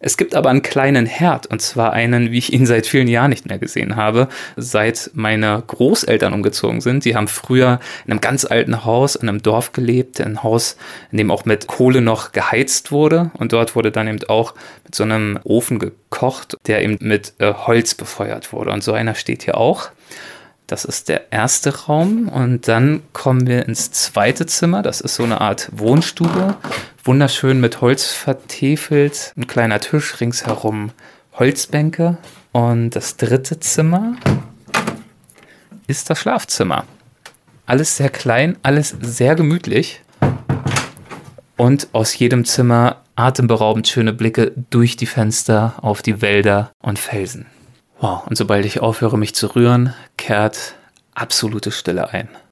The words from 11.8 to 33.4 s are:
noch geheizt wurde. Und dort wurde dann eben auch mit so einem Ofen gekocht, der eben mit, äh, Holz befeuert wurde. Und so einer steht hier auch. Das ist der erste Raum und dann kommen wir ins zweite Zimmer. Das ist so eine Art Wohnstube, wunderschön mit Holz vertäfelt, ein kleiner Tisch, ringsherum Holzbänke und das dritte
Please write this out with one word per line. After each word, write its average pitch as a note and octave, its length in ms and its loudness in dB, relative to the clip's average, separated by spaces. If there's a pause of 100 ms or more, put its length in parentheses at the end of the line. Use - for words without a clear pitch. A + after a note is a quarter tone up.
noch A2+ 320 -2
geheizt - 580 -2
wurde. D#3 420 2
Und A#2 200 -4
dort A#2 220 0
wurde A2 160 2
dann A2 160 -2
eben G#2+ 200 -4
auch A2 260 0 (300)
mit - 100 -20
so - 100 -2
einem G#2+ 400 0
Ofen A#2 360 0
gekocht, - 760 -6 (100)
der G#2+ 160 2
eben G#2 160 0
mit, G#2 400 -2
äh, G#2 140 2
Holz A#2 420 0
befeuert - 560 -8
wurde. - 200 -6
Und G2+ 120 -4
so G#2+ 80 -2
einer A2+ 240 -2
steht - 280 -6
hier - 140 -2
auch. - 320 0 (800)
Das - 160 -8
ist - 260 -10
der - 220 -4
erste A#2+ 540 -2
Raum F#3+ 420 0
und B2 400 -2
dann B2+ 360 2 (100)
kommen B2+ 320 2
wir B2 220 0
ins - 240 -4
zweite B2 560 0
Zimmer. F3 340 0
Das - 180 -4
ist - 140 -6
so - 80 -4
eine A#2 180 0
Art - 320 -2
Wohnstube, E3+ 840 0 (460)
wunderschön C3+ 580 2
mit A#2 200 0
Holz B2+ 320 2
vertäfelt, - 1200 -2
ein B2 80 -6
kleiner A2+ 340 0
Tisch, - 400 -4
ringsherum A2 680 -4 (440)
Holzbänke D#3+ 840 0 (340)
und A#2 440 2
das - 200 -6
dritte C3 440 0